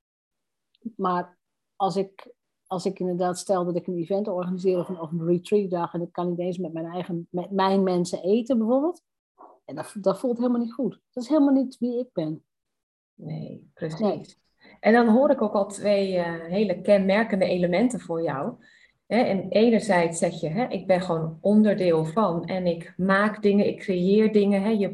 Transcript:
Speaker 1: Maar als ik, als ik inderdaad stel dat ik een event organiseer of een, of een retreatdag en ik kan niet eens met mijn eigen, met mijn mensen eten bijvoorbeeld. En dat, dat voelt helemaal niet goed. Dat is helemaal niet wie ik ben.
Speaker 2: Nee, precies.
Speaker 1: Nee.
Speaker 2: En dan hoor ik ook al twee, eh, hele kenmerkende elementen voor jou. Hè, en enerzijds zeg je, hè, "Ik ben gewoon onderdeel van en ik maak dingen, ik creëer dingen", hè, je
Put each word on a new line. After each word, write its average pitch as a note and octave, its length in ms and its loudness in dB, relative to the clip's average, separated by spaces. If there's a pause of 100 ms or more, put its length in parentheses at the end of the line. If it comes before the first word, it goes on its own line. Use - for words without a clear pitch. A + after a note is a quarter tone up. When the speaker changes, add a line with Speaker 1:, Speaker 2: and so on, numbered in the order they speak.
(960)
Speaker 1:
Maar F3+ 420 -4 (380)
als F#3+ 200 -2
ik, - 360 -6 (340)
als F#3 200 -6
ik F#3+ 120 -4
inderdaad F3+ 400 -2
stel F#3 260 0
dat F3 120 -2
ik E3+ 100 -4
een F3+ 100 -6
event G3 320 -4
organiseer F3+ 500 -2
of E3+ 100 -4
een, F3+ 120 -8
of D#3 120 -8
een E3 140 -4
retreatdag F3+ 680 0
en E3+ 80 -4
ik E3+ 100 -10
kan F3+ 160 -4
niet F3 100 -4
eens F3 200 -4
met E3 140 -8
mijn E3 140 -8
eigen, E3+ 440 -8
met F3 200 -6
mijn G3 320 2
mensen F3+ 400 0
eten A3+ 360 2
bijvoorbeeld. C4+ 440 0 (640)
En - 100 -14
dat, - 260 -12
dat F#3+ 180 0
voelt A#3+ 200 -2
helemaal A#3+ 220 0
niet A#3 140 -6
goed. - 260 -6 (100)
Dat B3+ 120 -10
is - 60 -12
helemaal C#4+ 260 4
niet C4+ 240 0
wie A#3+ 200 -4
ik B3 140 -6
ben. D#3 320 -6 (720)
Speaker 2:
Nee, - 600 -14
precies. D#3+ 260 -10
Speaker 1:
Nee. F#3+ 240 -2 (560)
Speaker 2:
En G#3 120 4
dan A#3 160 6
hoor C4 220 6
ik C4 120 2
ook G#3 120 -2
al G3+ 140 0
twee, G3+ 480 0
eh, E3+ 340 -4
hele F#3 300 0
kenmerkende G3 640 2
elementen F3+ 560 0
voor E3 220 -4
jou. D3 320 -4 (520)
Hè, G#3 120 2
en F#3+ 300 0
enerzijds F#3+ 720 4
zeg E3+ 220 -2
je, D#3 80 -4
hè, G3+ 200 -2
"Ik F#3+ 180 -8
ben F3+ 140 4
gewoon D#3+ 400 -4
onderdeel F#3 640 4
van E3+ 400 0
en F3+ 220 -4
ik E3+ 300 -4
maak G3 460 0
dingen, G3+ 240 4
ik - 120 -4
creëer G3 540 2
dingen", G3+ 300 4
hè, G#3 60 0
je G3+ 260 0